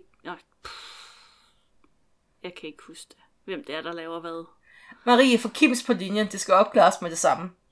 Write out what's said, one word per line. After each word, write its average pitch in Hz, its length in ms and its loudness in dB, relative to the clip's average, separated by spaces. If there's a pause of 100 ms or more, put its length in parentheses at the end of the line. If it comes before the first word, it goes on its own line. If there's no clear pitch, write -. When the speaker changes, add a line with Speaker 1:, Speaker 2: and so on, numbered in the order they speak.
(240)
Speaker 1:
nå, 175 80 -12 (320)
pff. - 100 -18 (1700)
Jeg 180 120 -16
kan - 120 -18
ikke 147 200 -18
huske - 220 -20
det. - 80 -20 (280)
Hvem 175 200 -10
det 143 100 -10
er, 160 80 -8
der 165 100 -10
laver 165 280 -12
hvad. 165 240 -12 (600)
Speaker 2:
Marie, 247 320 6
få 226 100 -8
Kims 247 360 0
på 247 80 0
linjen. 196 340 -4
Det 190 140 -10
skal 190 140 2
opklares 190 480 4
med 175 80 -8
det 165 80 -8
samme. 165 320 0 (220)